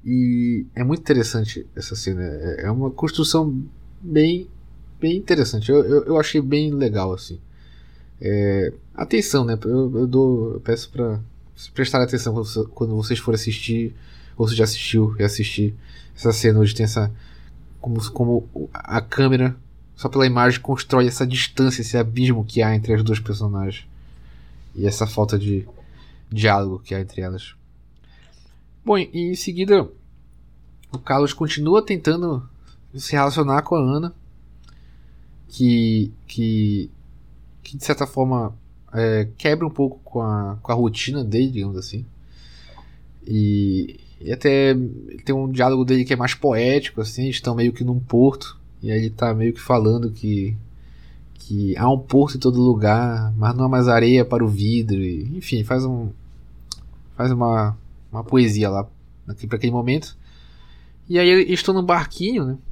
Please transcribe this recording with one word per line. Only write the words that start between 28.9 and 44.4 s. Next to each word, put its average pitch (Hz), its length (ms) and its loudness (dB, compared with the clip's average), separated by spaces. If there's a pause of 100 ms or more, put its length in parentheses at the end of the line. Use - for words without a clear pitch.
e 180 160 -2
em 175 220 -2
seguida, 185 520 2 (1040)
o 131 60 -10
Carlos 139 340 0
continua 160 540 2
tentando 165 580 -2 (520)
se 135 180 -10
relacionar 143 480 2
com 170 140 -2
a 165 40 2
Ana, 147 340 0 (1300)
que, 113 640 2 (160)
que, 107 600 0 (720)
que - 160 -16
de 131 80 -12
certa 143 220 -2
forma, 127 460 -2 (380)
é, 110 360 0 (100)
quebra 160 280 0
um 156 40 -2
pouco 135 340 -2
com - 180 -6
a, 104 400 -4
com - 100 -4
a 117 40 2
rotina 120 480 -2
dele, 120 280 0
digamos 98 260 -6
assim. 101 260 -10 (1200)
E, 101 760 0 (200)
e 90 140 -8
até 135 420 4 (480)